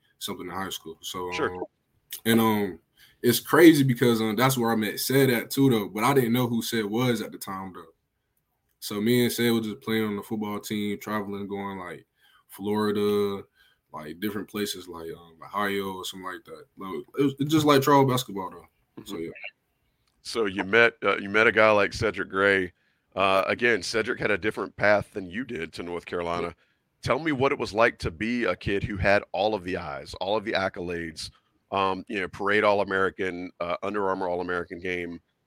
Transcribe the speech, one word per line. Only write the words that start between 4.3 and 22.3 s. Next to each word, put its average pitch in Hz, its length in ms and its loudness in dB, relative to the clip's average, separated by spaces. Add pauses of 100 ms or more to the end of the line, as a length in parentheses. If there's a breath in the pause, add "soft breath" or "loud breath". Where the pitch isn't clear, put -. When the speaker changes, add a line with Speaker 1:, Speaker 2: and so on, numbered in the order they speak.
Speaker 1:
that's 131 220 4
where 117 120 2
I 113 60 2
met 101 240 -2
Ced 135 300 4
at 117 200 0
too, 139 200 4
though. 104 180 2
But 104 160 -4
I 135 100 4
didn't 120 180 4
know 123 140 2
who 113 160 -2
Ced 113 240 -2
was 117 360 0
at - 100 -10
the - 60 -14
time, 95 360 -10
though. 82 200 -20 (840)
So 104 200 -6
me 120 240 4
and 117 80 2
Ced 117 200 2
were 117 80 2
just 107 220 -6
playing 110 240 -2
on 104 100 -4
the 101 60 -8
football 104 380 -6
team, 104 400 -6
traveling, 101 480 -6
going, 98 300 -8
like, 85 280 -14 (420 soft breath)
Florida, 104 960 0 (500 soft breath)
like, 78 280 -12
different 104 280 -6
places, 98 400 -6
like, 82 240 -12
um, - 300 -20
Ohio 98 520 -4
or 92 100 -12
something 92 220 -12
like 90 180 -12
that. 78 220 -20 (120)
Like, 92 260 -10 (140)
it 139 60 2
was, 135 160 0
it's 151 120 -2
just 151 140 4
like 143 160 6
travel 139 240 6
basketball, 98 440 -4
though. - 160 -20 (380)
So, 95 120 -12
Speaker 2:
Mm-hmm. - 20 -8
Speaker 1:
yeah. 82 120 -8 (920)
Speaker 2:
So 113 240 -2
you 95 180 -4
met, 113 380 6
uh, 101 160 2
you 98 100 -8
met 107 180 4
a 113 60 4
guy 110 180 6
like 101 220 4
Cedric 98 360 -4
Gray. 95 440 2 (440)